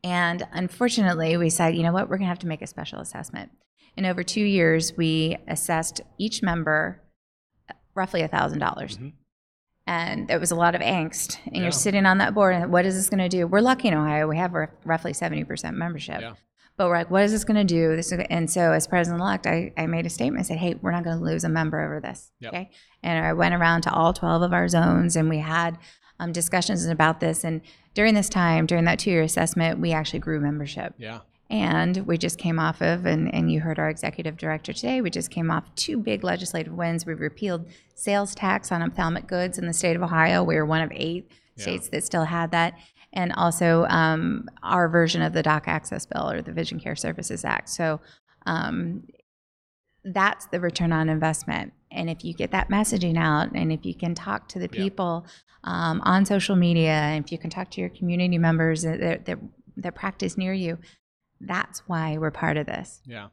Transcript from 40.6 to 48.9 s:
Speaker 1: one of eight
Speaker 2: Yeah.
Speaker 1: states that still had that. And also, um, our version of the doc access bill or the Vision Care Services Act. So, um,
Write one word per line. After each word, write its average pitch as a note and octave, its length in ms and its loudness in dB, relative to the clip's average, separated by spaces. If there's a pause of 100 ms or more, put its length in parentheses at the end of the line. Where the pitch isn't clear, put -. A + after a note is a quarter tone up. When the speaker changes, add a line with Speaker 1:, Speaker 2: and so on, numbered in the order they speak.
Speaker 1:
one D#3+ 160 2
of D#3 140 -2
eight E3+ 340 -6 (280)
Speaker 2:
Yeah. G2+ 60 -10
Speaker 1:
states - 260 -6
that E3+ 160 -4
still E3 180 -2
had E3+ 280 -2
that. E3+ 240 0 (360)
And F3+ 220 -2
also, E3+ 560 4
um, D#3+ 580 2 (160)
our F3 240 2
version E3 340 4
of D#3+ 120 0
the D#3+ 100 0
doc D3+ 240 2
access - 380 -4
bill - 260 -4
or - 100 -4
the E3+ 120 -10
Vision E3 260 -6
Care - 160 -6
Services E3 480 -6
Act. - 240 -2
So, D#3+ 320 -2 (460)
um, E3+ 580 -4 (1040)